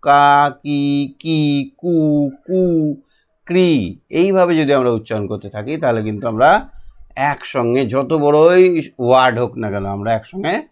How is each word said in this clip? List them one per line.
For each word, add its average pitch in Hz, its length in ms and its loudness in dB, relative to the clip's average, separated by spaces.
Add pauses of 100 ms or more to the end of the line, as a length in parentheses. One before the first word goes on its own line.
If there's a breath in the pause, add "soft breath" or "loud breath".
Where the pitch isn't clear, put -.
কা 143 220 4 (380)
কি, 147 180 -4 (380)
কি, 160 200 -2 (380)
কু, 175 180 -4 (520)
কু, 185 160 0 (840)
ক্রি। 180 220 2 (400)
এইভাবে 185 500 2
যদি 143 140 0
আমরা 127 240 2
উচ্চারণ 107 300 -6
করতে 104 220 -10
থাকি, 107 280 -10
তাহলে 123 260 -2
কিন্তু 107 240 -8
আমরা 117 220 2 (800)
একসঙ্গে 127 540 -4
যত 127 280 -4
বড়ই 160 500 4 (360)
ওয়ার্ড 127 400 4
হোক 123 180 -4
না 113 140 -6
কেন, 101 140 -6
আমরা 101 280 -6
একসঙ্গে 175 400 -6 (180)